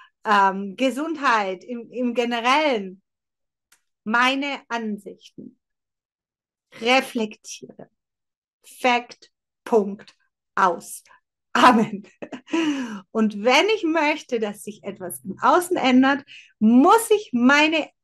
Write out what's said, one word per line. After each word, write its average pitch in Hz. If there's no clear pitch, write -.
ähm, 196
Gesundheit 254
im, 240
im 240
Generellen. 240
Meine 262
Ansichten. 208
Reflektiere. 240
Fakt, -
Punkt, 202
aus. -
Amen. 233
Und 208
wenn 277
ich 392
möchte, 311
dass 208
sich -
etwas 185
im 190
Außen 349
ändert, 262
muss 294
ich 415
meine 294